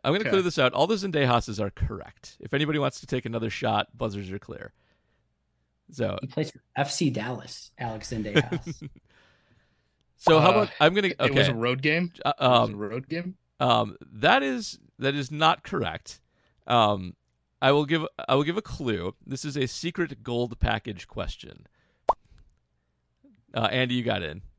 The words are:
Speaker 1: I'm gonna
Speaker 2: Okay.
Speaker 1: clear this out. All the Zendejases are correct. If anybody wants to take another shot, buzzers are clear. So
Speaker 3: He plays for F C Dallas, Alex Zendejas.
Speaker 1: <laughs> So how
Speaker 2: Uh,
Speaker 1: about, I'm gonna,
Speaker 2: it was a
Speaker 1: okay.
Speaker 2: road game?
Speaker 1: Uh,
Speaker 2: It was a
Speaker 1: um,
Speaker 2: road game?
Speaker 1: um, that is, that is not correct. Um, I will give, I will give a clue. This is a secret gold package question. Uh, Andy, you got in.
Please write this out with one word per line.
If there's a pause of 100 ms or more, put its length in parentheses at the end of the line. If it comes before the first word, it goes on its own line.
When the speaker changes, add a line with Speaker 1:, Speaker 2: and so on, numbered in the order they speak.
Speaker 1:
I'm
gonna
Speaker 2:
Okay.
Speaker 1:
clear
this
out.
All
the
Zendejases
are
correct.
If
anybody
wants
to
take
another
shot,
buzzers
are
clear. (1200)
So
Speaker 3:
He
plays
for (140)
F
C
Dallas,
Alex
Zendejas.
Speaker 1:
<laughs> (1160)
So
how
Speaker 2:
Uh,
Speaker 1:
about, (100)
I'm
gonna,
Speaker 2:
it
was
a
Speaker 1:
okay.
Speaker 2:
road
game? (140)
Speaker 1:
Uh,
Speaker 2:
It
was
a
Speaker 1:
um,
Speaker 2:
road
game? (260)
Speaker 1:
um,
that
is, (200)
that
is
not
correct. (460)
Um, (460)
I
will
give, (200)
I
will
give
a
clue. (120)
This
is
a
secret
gold
package
question. (1900)
Uh,
Andy,
you
got
in. (160)